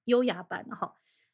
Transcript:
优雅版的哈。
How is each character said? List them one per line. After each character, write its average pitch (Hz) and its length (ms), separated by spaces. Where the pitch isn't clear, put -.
优 240 200
雅 180 180
版 - 240
的 - 80
哈。 - 180